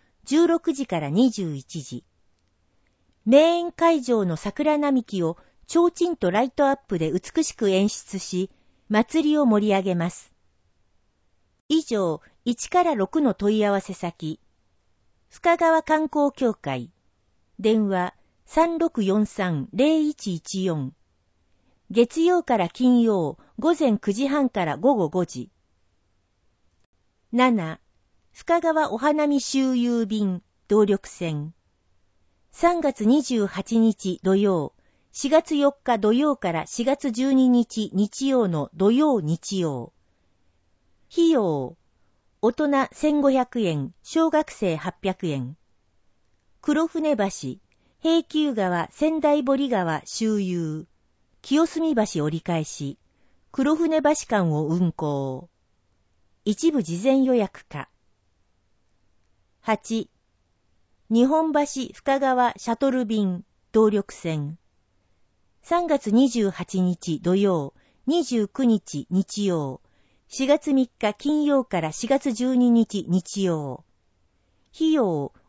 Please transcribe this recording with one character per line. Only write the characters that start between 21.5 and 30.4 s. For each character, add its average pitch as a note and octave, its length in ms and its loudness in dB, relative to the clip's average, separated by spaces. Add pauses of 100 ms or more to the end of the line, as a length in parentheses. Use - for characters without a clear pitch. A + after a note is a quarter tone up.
月 A#3 320 2
曜 F4 220 2
か A#3+ 140 0
ら F3+ 100 0
金 B3 320 2
曜、 G3+ 380 0 (200)
午 D#4 220 0
前 A#3+ 180 2
九 - 140 -2
時 A#3+ 160 -2
半 C#4 220 0
か F3+ 160 -2
ら D3+ 100 -2
午 B3 200 2
後 F#3 120 0
五 F3+ 180 -2
時。 - 260 -14 (1800)
七、 A3+ 480 0 (540)
深 - 260 0
川 D#4 320 0
お - 60 -6
花 D4+ 280 0
見 C#4+ 140 0
周 C4 380 0
遊 A#3+ 280 0
便、 G3 380 -4 (240)